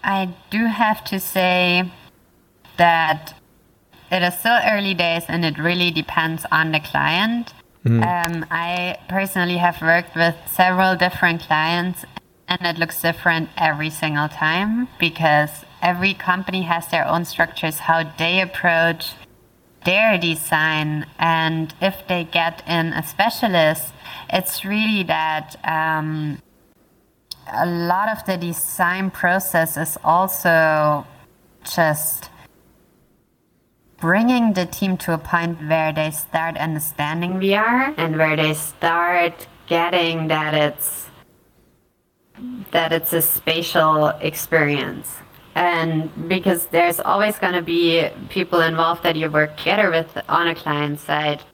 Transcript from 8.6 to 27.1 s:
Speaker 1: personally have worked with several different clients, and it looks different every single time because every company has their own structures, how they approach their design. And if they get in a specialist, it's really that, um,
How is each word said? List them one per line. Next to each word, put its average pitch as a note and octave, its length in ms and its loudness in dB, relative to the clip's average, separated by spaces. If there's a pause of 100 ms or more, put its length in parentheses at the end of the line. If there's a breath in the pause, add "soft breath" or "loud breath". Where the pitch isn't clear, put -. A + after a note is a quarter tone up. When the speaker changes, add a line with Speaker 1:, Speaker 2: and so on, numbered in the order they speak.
Speaker 1:
personally F#3 500 0
have F3 260 2
worked E3+ 320 2
with E3 200 4 (120)
several F#3 480 4
different F3 460 2
clients, E3+ 640 0 (420)
and F3+ 180 -2
it E3 140 -2
looks E3 200 -4
different E3 560 0
every D#3 360 0
single D3+ 380 -2
time G3+ 580 0 (120)
because D#3 640 2 (200)
every F3+ 320 2
company F#3 480 -2
has E3+ 240 -2
their E3 200 0
own E3+ 160 0
structures, E3 560 -2
how E3 220 2 (160)
they F3 240 2
approach E3+ 720 0 (720)
their G#3 320 4
design. D#3 880 0 (140)
And D#3+ 640 0
if F#3+ 260 -2
they F3 160 -2
get E3 440 -2
in E3 260 0
a D#3 120 -4
specialist, F3+ 880 0 (380 loud breath)
it's - 340 -2
really G#3 380 0
that, D#3 600 -2
um, D#3 760 -2 (1120)